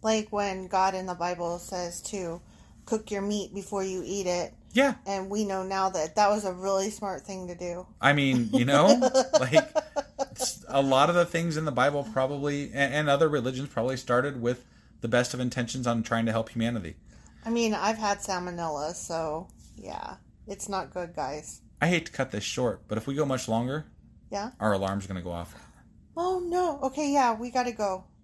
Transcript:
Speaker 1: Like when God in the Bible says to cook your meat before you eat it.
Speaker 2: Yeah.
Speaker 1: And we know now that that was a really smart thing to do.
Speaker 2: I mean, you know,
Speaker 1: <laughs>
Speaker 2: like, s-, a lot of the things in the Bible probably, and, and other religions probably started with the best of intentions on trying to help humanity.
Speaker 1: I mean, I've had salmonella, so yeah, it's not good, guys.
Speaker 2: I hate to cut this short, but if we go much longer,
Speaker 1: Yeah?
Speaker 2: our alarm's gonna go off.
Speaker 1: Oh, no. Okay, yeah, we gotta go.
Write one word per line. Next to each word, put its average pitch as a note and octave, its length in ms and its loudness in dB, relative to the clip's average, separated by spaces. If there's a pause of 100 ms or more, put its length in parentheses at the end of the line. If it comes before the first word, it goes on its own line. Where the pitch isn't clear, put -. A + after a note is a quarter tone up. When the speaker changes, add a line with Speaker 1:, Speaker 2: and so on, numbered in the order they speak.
Speaker 1:
Like A3 300 0
when F#3+ 360 -2
God F#3+ 280 2
in F#3 100 -4
the F3+ 100 -4
Bible F3 440 -2
says F3 440 -6
to E3+ 380 -6 (440)
cook A3 260 -2
your G3+ 100 -2
meat G3+ 320 -2
before G3 300 -4
you F#3 220 -4
eat F#3+ 220 -4
it. F3 260 -2 (200)
Speaker 2:
Yeah. C4 200 4 (140)
Speaker 1:
And F#3+ 220 -4
we G#3+ 140 0
know F#3+ 200 -2
now F#3+ 260 0
that E3 280 -2
that G#3 120 6
was G#3 160 2
a F#3 80 -2
really F#3+ 380 0
smart F#3+ 340 -8
thing F#3 220 -10
to F3 80 -8
do. F3 320 -8 (120)
Speaker 2:
I C#3 140 4
mean, C3 400 2
you A#2+ 120 4
know, C#3+ 220 6
Speaker 1:
<laughs> B3+ 520 6
Speaker 2:
like, B2 280 4 (720)
s-, - 280 -6
a C#3 160 4
lot C3+ 260 6
of F3 60 2
the F3 100 6
things E3 320 -2
in D#3+ 80 -2
the D3 60 -2
Bible C3+ 420 2
probably, C#3+ 600 0
and, C3+ 200 2
and D3+ 160 2
other C#3+ 180 6
religions C3+ 420 -2
probably B2 280 -2
started B2+ 420 0
with B2 240 -2 (380)
the A#2 60 -4
best B2 260 2
of B2+ 60 -6
intentions B2 480 -2
on A#2 160 2
trying A2+ 240 0
to A2+ 40 0
help A2+ 180 0
humanity. A2+ 460 -2 (500)
Speaker 1:
I A3+ 40 -6
mean, A3+ 240 2
I've G3+ 240 0
had G#3 220 0
salmonella, E3+ 720 -4
so E3 540 -4 (300)
yeah, - 380 -10 (320)
it's G3+ 220 -10
not F#3+ 240 -4
good, F3 220 -8
guys. D3+ 460 -8 (200)
Speaker 2:
I D3+ 60 4
hate E3+ 200 4
to - 40 -14
cut - 200 -2
this G#2+ 120 -4
short, A#2+ 440 -2
but G#2+ 100 -2
if A2 100 -6
we C3+ 80 -4
go D3 100 2
much C3 220 -2
longer, B2 380 -2 (440)
Speaker 1:
Yeah? G#3 300 -4
Speaker 2:
our G#2 140 4
alarm's F#2+ 340 0
gonna F#2 140 -6
go F2 100 -8
off. E2+ 240 -8 (600)
Speaker 1:
Oh, F4+ 300 0
no. E4+ 380 0
Okay, C#4 300 -2
yeah, B3 240 4
we A#3+ 140 -8
gotta B3 200 0
go. G3 320 -2 (200)